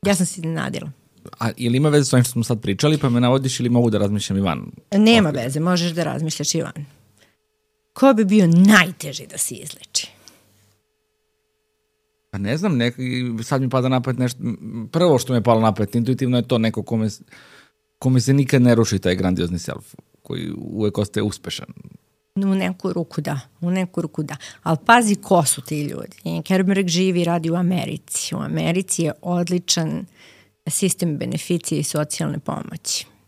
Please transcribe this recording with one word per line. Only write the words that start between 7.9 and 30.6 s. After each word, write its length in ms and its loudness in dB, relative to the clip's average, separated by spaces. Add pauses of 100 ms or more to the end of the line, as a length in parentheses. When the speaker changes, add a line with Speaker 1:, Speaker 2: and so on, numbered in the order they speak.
Speaker 1:
Ko 200 6
bi 120 4
bio 220 6
najteži 800 6
da 120 -14
se 160 -4
izleči? 540 -10 (2250)
Speaker 2:
Pa 80 -10
ne 180 -2
znam, 180 -2
nek-, 220 0 (440)
sad 200 -2
mi 100 0
pada 180 0
na 120 2
pamet 180 -4
nešto, 220 -2
m, 480 -8
prvo 300 4
što 140 -2
mi 40 2
je 60 0
palo 180 4
na 140 4
pamet 200 -4
intuitivno 420 0
je 60 2
to 160 0
neko 240 0
kome 240 -2
s-, 160 -6 (760)
kome 220 4
se 120 2
nikad 300 4
ne 120 8
ruši 240 2
taj 160 0
grandiozni 440 -2
self, 360 -12 (280)
koji 340 -10
uvek 420 -4
ostaje 260 -2
uspešan. 420 -8 (680)
Speaker 1:
U 100 -2
neku 460 -2
ruku 280 -6
da, 200 -6 (200)
u 100 -2
neku 300 -2
ruku 220 -6
da. 140 -8 (260)
Al 140 0
pazi 400 6
ko 280 2
su 160 -2
ti 220 -8
ljudi. 420 -10
I 180 -6
Kerberg 460 2
živi 320 0
i 40 0
radi 260 -2
u 40 0
Americi. 800 -4
U 40 -6
Americi 640 -2
je 100 -2 (100)
odličan 840 -2 (600)